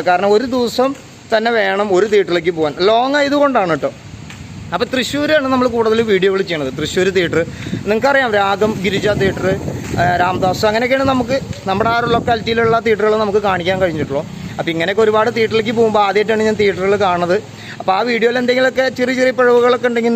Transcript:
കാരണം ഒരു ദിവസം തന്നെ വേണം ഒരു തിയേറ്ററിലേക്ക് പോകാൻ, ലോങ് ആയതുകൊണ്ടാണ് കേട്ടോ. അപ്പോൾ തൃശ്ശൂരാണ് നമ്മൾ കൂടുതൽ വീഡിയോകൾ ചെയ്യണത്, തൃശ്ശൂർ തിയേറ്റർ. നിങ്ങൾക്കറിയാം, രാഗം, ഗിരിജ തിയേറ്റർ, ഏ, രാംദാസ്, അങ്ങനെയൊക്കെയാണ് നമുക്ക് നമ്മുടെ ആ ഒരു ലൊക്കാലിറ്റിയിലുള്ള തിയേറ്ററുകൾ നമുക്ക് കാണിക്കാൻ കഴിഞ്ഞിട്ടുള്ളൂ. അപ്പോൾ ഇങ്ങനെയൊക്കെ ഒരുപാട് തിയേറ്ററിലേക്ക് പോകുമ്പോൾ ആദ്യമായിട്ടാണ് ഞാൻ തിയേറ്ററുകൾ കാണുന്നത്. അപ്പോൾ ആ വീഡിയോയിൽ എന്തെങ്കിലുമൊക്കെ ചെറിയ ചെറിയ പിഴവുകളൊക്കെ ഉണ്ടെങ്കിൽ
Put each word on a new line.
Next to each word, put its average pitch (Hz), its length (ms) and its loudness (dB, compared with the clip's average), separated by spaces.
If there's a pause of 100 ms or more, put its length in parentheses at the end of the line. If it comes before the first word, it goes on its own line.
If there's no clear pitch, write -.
കാരണം 180 280 2
ഒരു 240 180 2
ദിവസം 247 360 0 (420)
തന്നെ 226 260 0
വേണം 196 380 0
ഒരു 190 160 4
തിയേറ്ററിലേക്ക് 175 460 2
പോകാൻ, 151 160 0 (140)
ലോങ് 247 320 2
ആയതുകൊണ്ടാണ് 277 560 2
കേട്ടോ. 135 160 -4 (840)
അപ്പോൾ 196 200 -2
തൃശ്ശൂരാണ് 285 600 0
നമ്മൾ 254 220 2
കൂടുതൽ 226 240 2 (120)
വീഡിയോകൾ 190 360 2
ചെയ്യണത്, 147 320 -4
തൃശ്ശൂർ 185 280 0 (100)
തിയേറ്റർ. 160 220 2 (500)
നിങ്ങൾക്കറിയാം, 254 400 0 (100)
രാഗം, 196 320 0 (140)
ഗിരിജ 196 220 -2 (140)
തിയേറ്റർ, - 260 -2 (560)
ഏ, - 20 2 (180)
രാംദാസ്, 185 460 0
അങ്ങനെയൊക്കെയാണ് 254 440 0
നമുക്ക് 254 240 -2 (320)
നമ്മുടെ 214 240 0
ആ 233 60 0
ഒരു 240 160 -2
ലൊക്കാലിറ്റിയിലുള്ള 226 720 0
തിയേറ്ററുകൾ 214 380 2
നമുക്ക് 202 240 0
കാണിക്കാൻ 185 360 0
കഴിഞ്ഞിട്ടുള്ളൂ. 151 400 -2 (340)
അപ്പോൾ 165 160 -4
ഇങ്ങനെയൊക്കെ 190 320 0
ഒരുപാട് 214 300 2
തിയേറ്ററിലേക്ക് 220 440 0
പോകുമ്പോൾ 214 280 4
ആദ്യമായിട്ടാണ് 214 420 0
ഞാൻ 208 120 0
തിയേറ്ററുകൾ 196 340 2 (100)
കാണുന്നത്. 175 320 0 (420)
അപ്പോൾ 185 180 0
ആ 208 120 0
വീഡിയോയിൽ 240 320 2
എന്തെങ്കിലുമൊക്കെ 254 460 0 (100)
ചെറിയ 247 220 0
ചെറിയ 254 200 2
പിഴവുകളൊക്കെ 247 520 4
ഉണ്ടെങ്കിൽ 233 240 0